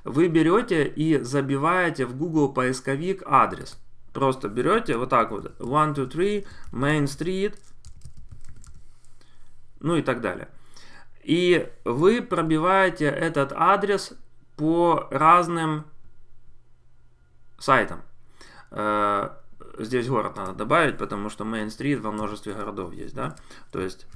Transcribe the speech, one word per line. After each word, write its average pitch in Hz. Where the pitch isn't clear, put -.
вы 156
берёте 165
и 143
забиваете 139
в 123
Google 156
поисковик 135
адрес. 110
Просто 131
берёте 135
вот 123
так 117
вот, -
one 147
two 135
three 196
Main 143
Street, 190
ну 165
и 147
так 120
далее. 95
И 175
вы 175
пробиваете 175
этот 143
адрес 190
по 165
разным 160
сайтом. 113
Э, 104
здесь 117
город 107
надо 95
добавить, 131
потому 104
что 104
Main 110
Street 131
во 107
множестве 104
городов 101
есть, -
да? 135
То 90
есть 92